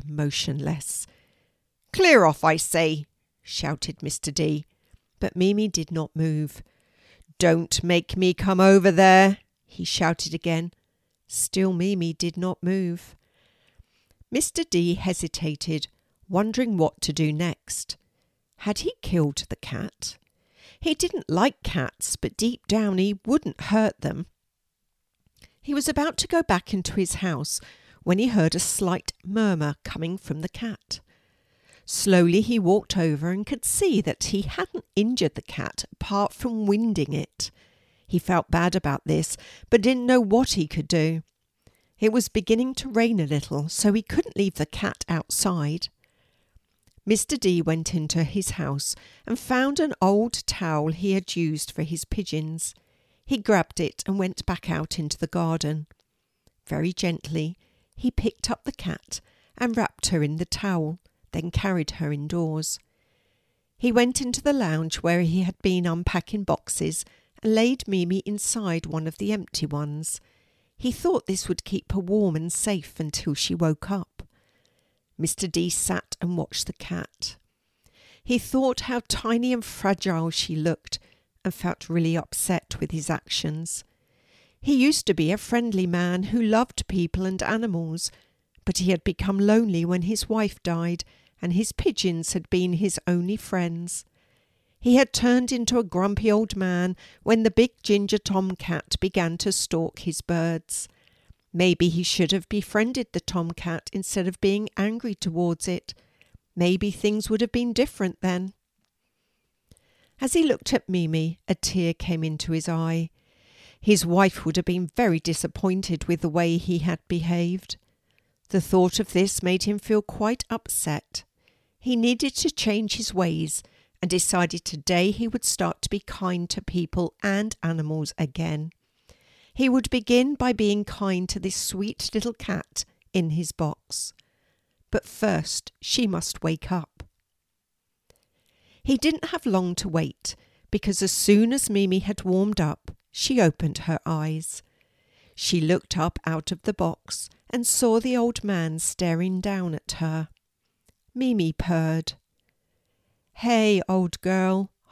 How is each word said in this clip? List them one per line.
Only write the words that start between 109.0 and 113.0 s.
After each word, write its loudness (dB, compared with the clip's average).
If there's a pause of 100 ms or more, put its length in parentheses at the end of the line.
As -2
he 4
looked 0
at 0
Mimi, 0
a 0
tear -2
came -4
into -4
his -2
eye. -2 (720)